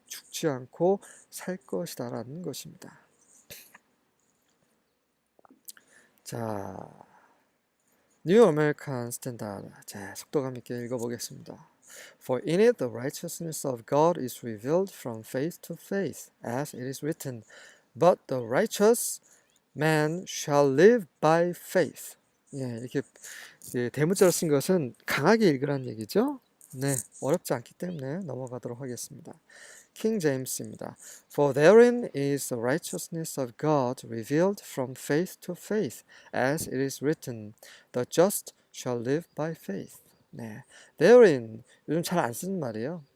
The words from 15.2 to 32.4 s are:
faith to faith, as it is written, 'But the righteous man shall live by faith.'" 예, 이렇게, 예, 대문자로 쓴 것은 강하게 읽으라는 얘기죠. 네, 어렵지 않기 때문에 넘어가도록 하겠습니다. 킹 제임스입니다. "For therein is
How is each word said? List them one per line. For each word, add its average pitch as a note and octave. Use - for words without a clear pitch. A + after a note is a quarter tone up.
faith C3+
to E3+
faith, F3+
as B2+
it B2
is C3+
written, C#3
'But F3
the B2+
righteous G3+
man D#3
shall C#3+
live G3
by E3+
faith.'" -
예, B2
이렇게, B2+
예, B2
대문자로 F3
쓴 D#3+
것은 C#3+
강하게 G3+
읽으라는 C#3
얘기죠. F#3+
네, C#3
어렵지 D3+
않기 A#2
때문에 D#3+
넘어가도록 B2+
하겠습니다. B2+
킹 A3
제임스입니다. C3
"For C#3+
therein A#3
is C#3